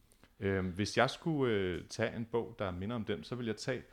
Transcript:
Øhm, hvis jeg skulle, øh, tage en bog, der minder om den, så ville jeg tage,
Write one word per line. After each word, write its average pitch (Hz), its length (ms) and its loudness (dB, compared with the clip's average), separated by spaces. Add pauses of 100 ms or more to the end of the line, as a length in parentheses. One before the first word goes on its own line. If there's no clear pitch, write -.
(400)
Øhm, 95 300 2
hvis 95 260 0
jeg 120 140 6
skulle, 139 440 2
øh, 90 340 0
tage - 280 0
en 117 80 -4
bog, 117 340 -4
der 101 120 -2
minder 98 260 -4
om 107 80 -4
den, 85 200 -4
så - 100 -6
ville 120 140 -4
jeg 107 80 0
tage, 127 260 -4 (100)